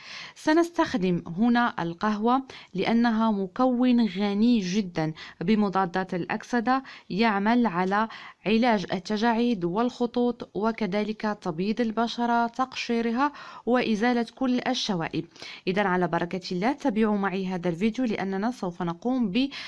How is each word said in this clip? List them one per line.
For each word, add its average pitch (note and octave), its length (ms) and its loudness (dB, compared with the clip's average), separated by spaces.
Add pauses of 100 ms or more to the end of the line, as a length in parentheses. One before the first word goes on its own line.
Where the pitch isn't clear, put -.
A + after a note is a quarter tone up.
(340)
سنستخدم D#4 920 2
هنا A#3 560 2
القهوة G#3 600 0 (320)
لأنها A3+ 560 2
مكون A#3+ 800 2
غني G#3 520 2
جدا F3 520 -2 (280)
بمضادات F#3+ 760 0
الأكسدة، A#3 680 -2 (280)
يعمل A3 560 2
على F#3+ 420 0 (380)
علاج A3 460 4
التجاعيد A3 720 0
والخطوط A#3+ 880 0
وكذلك G#3+ 840 -2
تبييض F#3+ 400 -2
البشرة، A#3 680 0
تقشيرها A#3+ 840 -2 (340)
وإزالة A#3 680 2
كل B3+ 320 -2
الشوائب. F3 600 -2 (400)
إذن G3 200 2
على F3+ 220 2
بركة F3 440 -4
الله F#3+ 200 0
تابعوا A3 460 2
معي G3 280 -2
هذا F#3 220 -2
الفيديو G#3+ 360 0
لأننا G3 460 -2
سوف F#3 320 -6
نقوم G#3 480 -2
ب، B3+ 180 0 (200)